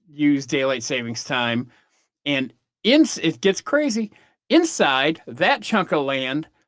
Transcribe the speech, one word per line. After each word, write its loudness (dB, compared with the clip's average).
use 2
daylight 0
savings -6
time. -2
And -4
in, 6
it -2
gets 0
crazy. -2
Inside 2
that 0
chunk -2
of 2
land, -4